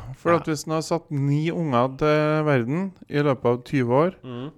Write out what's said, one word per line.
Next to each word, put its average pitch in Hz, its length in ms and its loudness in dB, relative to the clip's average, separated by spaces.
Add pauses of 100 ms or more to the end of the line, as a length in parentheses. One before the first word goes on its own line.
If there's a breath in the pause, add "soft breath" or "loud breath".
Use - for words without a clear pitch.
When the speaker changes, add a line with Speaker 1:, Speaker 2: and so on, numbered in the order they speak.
(160)
Speaker 1:
For - 160 -2
Speaker 2:
Ja. 170 60 4
Speaker 1:
at - 80 -8
hvis 151 200 -4
han 160 100 -4
har 160 60 -2
satt 165 300 -4
ni 143 380 0
unger 135 480 0
til 151 480 2
verden 147 460 0 (180)
i 139 80 -2
løpet 143 280 0
av 123 180 2
tyve 127 280 0
år 165 220 4 (100)
Speaker 2:
Mhm. 127 340 -10